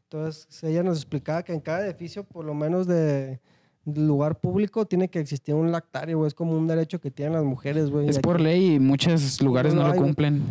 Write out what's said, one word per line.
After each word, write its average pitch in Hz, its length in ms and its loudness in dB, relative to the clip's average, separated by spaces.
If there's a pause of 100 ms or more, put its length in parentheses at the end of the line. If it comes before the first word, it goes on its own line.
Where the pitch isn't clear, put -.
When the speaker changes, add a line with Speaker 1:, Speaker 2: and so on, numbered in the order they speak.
Speaker 1:
Entonces, 156 600 -12
ella 160 180 0
nos 175 160 0
explicaba 151 440 -6
que 175 120 -10
en 151 60 -6
cada 175 260 -6
edificio, 175 380 -12
por 165 200 -16
lo 151 100 -8
menos 170 320 -2
de 143 540 0 (460)
lugar 151 520 0
público, 202 480 -2
tiene 185 220 0
que 180 100 -6
existir 147 360 -4
un 165 180 2
lactario, 160 460 -6
güey. 156 100 2
Es 143 60 -6
como 165 180 -4
un 160 140 0
derecho 160 340 -2
que 139 100 -8
tienen 147 220 -6
las 156 120 0
mujeres, 143 440 -2
güey. 147 180 0
Speaker 2:
Es 143 120 2
Speaker 1:
Y - 20 0
Speaker 2:
por 170 160 2
Speaker 1:
aquí 160 80 4
Speaker 2:
ley 175 300 4
y 143 40 4
muchos 139 600 2
lugares 135 320 4
Speaker 1:
no 151 80 4
Speaker 2:
no 139 60 4
lo 147 80 4
Speaker 1:
hay, 135 40 2
güey. 139 120 4
Speaker 2:
cumplen. 147 400 0